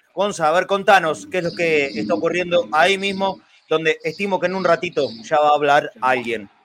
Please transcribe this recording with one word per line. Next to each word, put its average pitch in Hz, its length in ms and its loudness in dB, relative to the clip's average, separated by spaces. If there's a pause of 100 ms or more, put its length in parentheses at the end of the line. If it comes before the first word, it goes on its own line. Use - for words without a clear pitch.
(140)
Gonza, 180 320 -2
a 156 60 2
ver, 180 140 2
contanos 190 600 2
qué 185 120 -4
es 170 60 -2
lo 170 120 -4
que 160 300 0
está 151 260 -6
ocurriendo 175 580 -2
ahí 175 280 2
mismo, 196 420 -4 (300)
donde 156 340 0
estimo 190 340 -4
que 156 80 -2
en 185 100 -4
un 190 60 -4
ratito 170 460 0 (140)
ya 156 160 0
va 151 100 4
a 147 60 4
hablar 147 360 2 (120)
alguien 117 480 -2 (140)